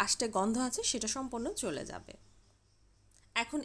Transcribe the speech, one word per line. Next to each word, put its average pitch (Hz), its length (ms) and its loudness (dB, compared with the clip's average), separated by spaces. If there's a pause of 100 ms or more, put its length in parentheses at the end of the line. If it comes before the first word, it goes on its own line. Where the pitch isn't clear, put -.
আষ্টে 226 240 2
গন্ধ 214 300 4
আছে 254 220 0 (100)
সেটা 220 180 0
সম্পূর্ণ 247 440 -2
চলে 180 320 -2
যাবে। - 280 -10 (1200)
এখন 233 280 2